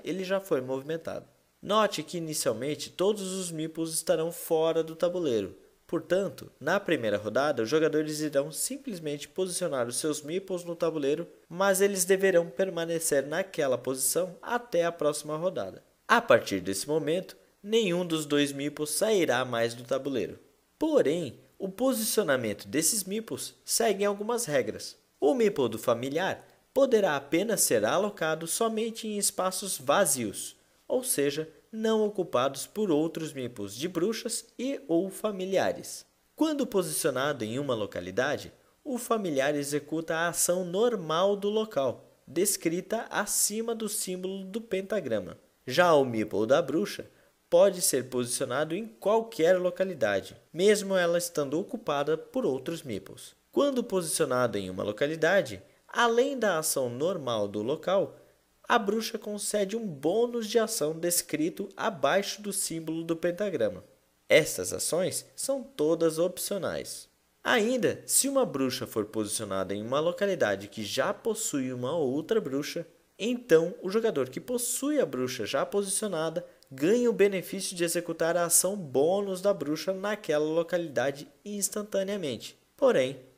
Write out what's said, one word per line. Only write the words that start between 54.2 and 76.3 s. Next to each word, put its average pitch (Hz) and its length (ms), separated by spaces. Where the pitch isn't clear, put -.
em 95 120
uma 95 140
localidade, 147 800
além 240 500
da 202 200
ação 139 320
normal 123 580
do 104 140
local, 156 540
a 240 80
bruxa 220 400
concede 208 580
um 226 120
bônus 214 600
de 226 120
ação 208 340
descrito 170 800
abaixo 180 640
do 208 140
símbolo 160 500
do 165 120
pentagrama. 160 680
Estas 107 420
ações 151 540
são 269 280
todas 160 560
opcionais. 165 920
Ainda, 240 640
se - 240
uma 269 160
bruxa 135 400
for 104 200
posicionada 101 680
em 104 80
uma 123 180
localidade 156 680
que 110 160
já 131 280
possui 147 600
uma 127 240
outra 156 420
bruxa, 147 460
então 180 640
o 185 80
jogador 190 400
que - 100
possui 254 600
a 196 60
bruxa 127 420
já 156 180
posicionada 180 800